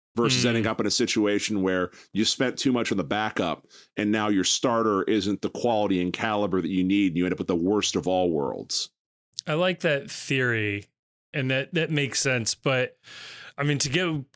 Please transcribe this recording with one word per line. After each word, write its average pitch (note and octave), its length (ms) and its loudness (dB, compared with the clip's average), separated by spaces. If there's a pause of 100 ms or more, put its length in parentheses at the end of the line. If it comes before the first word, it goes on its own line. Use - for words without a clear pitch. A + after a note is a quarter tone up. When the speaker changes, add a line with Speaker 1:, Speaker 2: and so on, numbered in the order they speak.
(160)
Speaker 1:
Versus B2 280 2
Speaker 2:
Mm. B2 40 2
Speaker 1:
ending A2+ 200 2
up A2 140 -2
in G#2 60 0
a G2 40 0
situation G#2 720 0
where F#2 300 0 (200)
you G#2+ 140 0
spent - 320 -2
too C3+ 140 2
much A#2+ 200 0
on G#2 60 0
the F2+ 60 -2
backup G2+ 640 -4 (280)
and G#2 160 0
now G#2+ 180 0
your F#2+ 140 2
starter A2 600 2
isn't G2+ 400 0
the G2 80 -4
quality G#2 500 2
and F2+ 100 0
caliber G#2 480 0
that E2 120 -2
you F#2 120 2
need, G2 280 4
and D#2+ 60 -4
you F2 80 2
end F2+ 80 0
up F2 40 -2
with - 100 -4
the F2 80 2
worst F#2+ 400 0
of E2 120 0
all F#2 240 2
worlds. B1+ 580 -4 (560)
Speaker 2:
I D#3+ 80 -2
like F3+ 280 0
that D3 280 0
theory, A2 760 -2 (500)
and C3 160 -2
that, C3+ 240 -4
that D#3+ 160 0
makes C#3+ 280 0
sense. B2+ 360 0
But, B2+ 420 -2 (640)
I C#3+ 40 -2
mean, D3 140 2
to C3+ 120 -2
go, D#3 360 -2 (100)